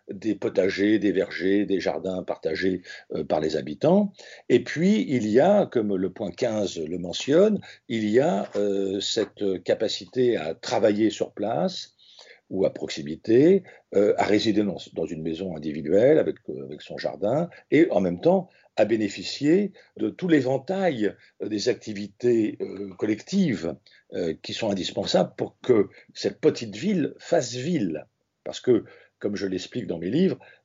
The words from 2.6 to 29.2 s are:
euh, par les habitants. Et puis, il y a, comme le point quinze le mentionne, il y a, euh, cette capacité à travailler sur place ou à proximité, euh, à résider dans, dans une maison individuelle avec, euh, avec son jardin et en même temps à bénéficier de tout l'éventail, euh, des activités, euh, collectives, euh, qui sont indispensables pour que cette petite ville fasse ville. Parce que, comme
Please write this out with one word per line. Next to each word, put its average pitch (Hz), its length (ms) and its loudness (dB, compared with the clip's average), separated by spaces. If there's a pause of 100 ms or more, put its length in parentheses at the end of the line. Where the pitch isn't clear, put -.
euh, 78 100 -4
par 78 160 0
les 78 160 -2
habitants. 175 560 2 (360)
Et 123 160 4
puis, 196 440 0
il 113 200 0
y 110 120 6
a, 190 260 4
comme 107 300 -2
le 92 140 -2
point 87 220 -8
quinze 107 460 -2
le 82 200 -6
mentionne, 160 640 2 (280)
il 110 200 -2
y 110 120 6
a, 120 360 0
euh, 98 440 0
cette 98 640 -2
capacité 110 720 0
à 80 180 -6
travailler 107 560 2
sur - 220 -6
place 139 600 -4 (560)
ou 92 160 0
à - 80 -2
proximité, 113 880 2 (320)
euh, 101 240 4
à 95 60 2
résider 104 380 2
dans, 95 140 -2 (160)
dans 82 140 -4
une 78 160 -8
maison 82 340 -6
individuelle 80 640 2
avec, 90 180 0 (120)
euh, 67 160 -10
avec 67 180 -14
son 73 160 -14
jardin 101 500 -2 (220)
et 147 200 6
en 98 100 2
même 87 200 -2
temps 180 280 2 (280)
à 107 100 4
bénéficier 117 840 0 (260)
de 110 100 -2
tout 180 200 -6
l'éventail, 135 880 0 (280)
euh, 101 60 -8
des 107 200 -2
activités, 107 920 -2
euh, 98 380 -8
collectives, 110 760 -2 (400)
euh, 87 280 -4
qui 110 100 -10
sont 107 180 -4
indispensables 92 680 -2
pour - 240 -8
que 110 280 4 (260)
cette - 260 -4
petite - 340 0
ville 170 440 -2
fasse 135 360 -2
ville. 117 520 -2 (380)
Parce - 160 -10
que, 117 240 4 (340)
comme 104 180 -4